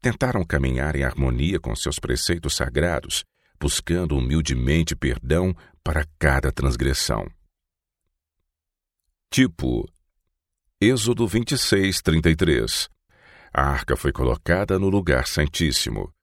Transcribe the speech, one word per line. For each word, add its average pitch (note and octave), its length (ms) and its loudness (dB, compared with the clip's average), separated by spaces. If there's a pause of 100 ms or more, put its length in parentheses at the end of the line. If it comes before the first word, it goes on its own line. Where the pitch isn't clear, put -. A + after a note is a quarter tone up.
tentaram A#2 400 0
caminhar C2+ 520 0
em C#2 60 0
harmonia C2 560 0
com A1+ 160 -4
seus - 240 -4
preceitos D2 560 -2
sagrados, C#2+ 720 -2 (340)
buscando E2 560 0
humildemente C#2+ 800 2
perdão D#2 600 0 (260)
para D2+ 240 -2 (120)
cada C2+ 340 2
transgressão. B1 760 0 (2000)
Tipo, B1+ 600 0 (880)
Êxodo A#2 480 2
vinte A2+ 260 -2
e C3+ 60 -2
seis, G2 440 0
trinta D#2+ 260 2
e D#2+ 80 4
três. B1 540 0 (600)
A C2+ 120 2
arca C#2 340 0
foi C2+ 160 -2
colocada F2 680 0
no F#2+ 120 2
lugar E2 360 2
santíssimo. C2+ 840 -2 (100)